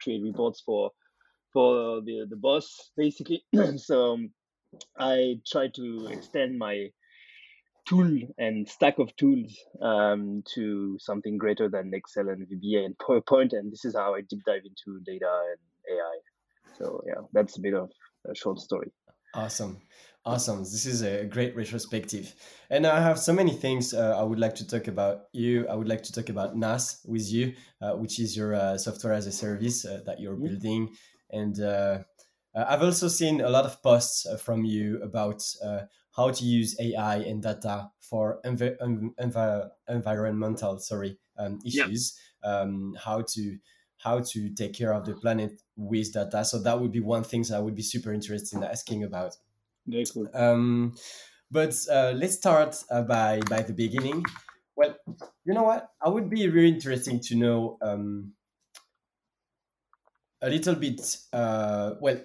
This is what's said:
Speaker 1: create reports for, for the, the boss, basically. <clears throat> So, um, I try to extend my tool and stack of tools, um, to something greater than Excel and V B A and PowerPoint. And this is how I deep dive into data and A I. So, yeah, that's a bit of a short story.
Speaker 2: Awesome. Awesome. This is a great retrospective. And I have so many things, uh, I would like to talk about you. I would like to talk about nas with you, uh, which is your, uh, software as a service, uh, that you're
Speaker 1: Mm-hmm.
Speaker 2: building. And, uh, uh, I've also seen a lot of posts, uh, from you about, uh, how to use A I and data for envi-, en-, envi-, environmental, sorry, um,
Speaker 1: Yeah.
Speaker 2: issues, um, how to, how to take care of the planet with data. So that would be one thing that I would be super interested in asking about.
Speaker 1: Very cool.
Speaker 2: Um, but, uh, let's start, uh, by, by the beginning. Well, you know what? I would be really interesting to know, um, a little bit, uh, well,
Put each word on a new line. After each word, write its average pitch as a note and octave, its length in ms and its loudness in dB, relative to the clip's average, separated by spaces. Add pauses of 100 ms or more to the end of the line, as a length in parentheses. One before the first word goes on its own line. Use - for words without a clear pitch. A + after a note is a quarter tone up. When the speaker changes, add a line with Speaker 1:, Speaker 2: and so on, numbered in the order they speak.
Speaker 1:
create A2+ 200 -2
reports A2 440 -2
for, G2+ 240 0 (640)
for A#2+ 480 4
the, A2 260 -8
the G#2+ 80 -10
boss, C#3 600 0
basically. D3+ 440 0 (120)
<clears throat> E3+ 240 4
So, B2 340 4
um, A#2 180 -4 (680)
I C3 380 2 (140)
try C3+ 260 0
to A#2 340 -8
extend B2+ 480 -4
my G#2 300 -2 (1000)
tool F3 300 6 (200)
and A2 300 -2
stack - 300 4
of B2 180 0
tools, B2 400 4 (240)
um, G#2 640 2 (120)
to G2+ 460 -4
something G#2 380 -4
greater G#2 300 2
than F#2+ 260 -4
Excel G2 340 -4
and F#2+ 200 -6
V F#2+ 80 -8
B G#2 200 0
A G2 80 4
and F#2 140 -8
PowerPoint. C3 540 4
And G#2+ 200 -4
this G#2+ 120 -10
is A#2 120 -2
how G2+ 180 2
I G2 80 -2
deep G2+ 240 -10
dive G2+ 180 0
into G2 400 -14
data F#2 260 -4 (200)
and - 480 -8
A - 20 -2
I. E2 180 -6 (600)
So, - 280 -8
yeah, - 160 -6 (100)
that's G#2 240 2
a G2 40 -10
bit G2 140 0
of F#2 160 -2 (380)
a F2+ 60 -10
short G2 240 -6
story. - 340 -8 (420)
Speaker 2:
Awesome. A2 460 -8 (440)
Awesome. A#2 360 -2
This G#2 260 -6
is B2 160 -2
a G2+ 220 -2
great A#2+ 320 -2
retrospective. A2 760 -6 (380)
And D3 160 4
I D#3+ 140 6
have E3 180 6
so E3+ 140 2
many F3+ 180 6
things, C3 420 0
uh, A2 240 4
I G2+ 60 2
would A2 160 0
like A2+ 180 2
to - 120 -10
talk A#2 180 -4
about G2+ 360 0 (100)
you. A#2+ 340 2
I - 80 -4
would A2 140 -2
like A2 160 -2
to - 80 -12
talk A2+ 160 -6
about G2 280 -4
nas A2+ 480 -2
with A2 280 -4
you, B2 220 0 (260)
uh, G#2 140 -2
which A2 260 -6
is A2 160 -2
your, G#2+ 180 -2
uh, G2 240 0
software G#2+ 360 -4
as G#2 120 -2
a G2+ 60 -6
service, G#2+ 520 -4
uh, G2 220 -10
that F#2 140 -8
you're G2 160 -8
Speaker 1:
Mm-hmm. C3+ 100 -4
Speaker 2:
building. A2 480 -4 (360)
And, G#2 280 -4
uh, G2+ 400 0 (560)
uh, A2+ 140 -2
I've C#3 160 4
also F3 240 2
seen D#3 320 2
a B2 80 2
lot C3 160 6
of - 180 -8
posts, A#2+ 420 6
uh, A2+ 120 -4
from A2+ 280 0
you G#2+ 380 0
about, G#2 400 -2 (220)
uh, G#2+ 160 -4 (340)
how B2+ 160 4
to B2 140 -4
use A#2 340 2
A A#2 160 -2
I G#2+ 220 0
and G#2+ 260 -4
data G#2 560 -6
for A2 460 -2
envi-, B2 360 -2
en-, A2+ 380 -2
envi-, A2 500 0 (200)
environmental, G#2+ 920 -2
sorry, G2 400 -6 (180)
um, G2+ 280 -6
Speaker 1:
Yeah. B2+ 220 0
Speaker 2:
issues, A#2 300 -4 (280)
um, G2 580 -2
how A2 200 -2 (100)
to, G2+ 260 -8 (400)
how A#2 220 0
to G#2+ 300 -6
take G2+ 240 -6
care A2+ 180 0
of G#2 120 -2
the G#2 100 -6
planet A2 480 -2 (120)
with G#2+ 380 -2
data. G#2 320 -2
So A2 160 -2
that A#2 180 2
would A#2+ 140 0
be A#2 80 0
one A2+ 240 0
thing A#2 200 -2
that A2+ 120 -2
I G#2 40 0
would G#2+ 140 -2
be G#2+ 80 -6
super G#2+ 300 -6
interested G#2 460 -6
in F#2+ 40 -4
asking G#2+ 400 -6
about. F2+ 320 -6 (520)
Speaker 1:
Very A#2+ 260 -2
cool. A2 220 -6
Speaker 2:
Um, A#2+ 600 4 (560)
but, D#3 240 2 (160)
uh, C3 240 4
let's F3 200 0
start, D#3 420 4 (140)
uh, A#2+ 120 2
by, A2 460 2
by A2+ 140 2
the A2 100 -6
beginning. B2+ 500 0 (540)
Well, D3 180 6 (500)
you F#3 100 0
know A3+ 100 4
what? A3 240 4 (120)
I D#3 80 2
would G3+ 220 2
be G#3+ 180 2
really E3+ 200 10
interesting C3 520 2
to A#2+ 140 -2
know, A#2 480 4
um, G2+ 500 -4 (2000)
a C3+ 100 0
little E3 240 2
bit, C#3+ 260 -2 (320)
uh, G#2+ 680 0
well, C3+ 240 2